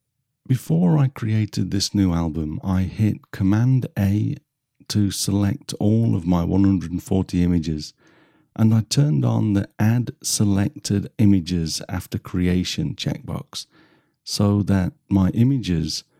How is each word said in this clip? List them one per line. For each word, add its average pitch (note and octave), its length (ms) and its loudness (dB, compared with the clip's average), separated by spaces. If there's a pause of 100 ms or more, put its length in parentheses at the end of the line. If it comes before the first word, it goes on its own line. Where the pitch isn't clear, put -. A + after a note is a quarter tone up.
(460)
Before D#3+ 520 0
I C#3 80 4
created G#2+ 640 -2
this G2 240 -2
new G2 180 2
album, D#2+ 520 -4
I F#2+ 180 0
hit - 480 -2
Command A2+ 560 2 (100)
A G2+ 400 0 (520)
to G2+ 240 0
select G2+ 680 -2
all A2+ 380 2
of E2+ 100 -6
my F2+ 180 2
one F#2 200 2
hundred F2+ 260 2
and F2 120 -6
forty F#2 420 0
images, E2 500 -2 (640)
and A2+ 180 4
I A2+ 80 4
turned C#3+ 420 0
on A2+ 280 0
the G2 160 0 (100)
Add A2+ 320 0 (120)
Selected G2+ 960 -2
Images F2+ 680 2
After F#2 300 -8
Creation F2+ 760 -2
checkbox - 720 -8 (580)
so G2+ 380 2
that F#2 300 0 (160)
my F#2+ 220 4
images F#2+ 720 0 (180)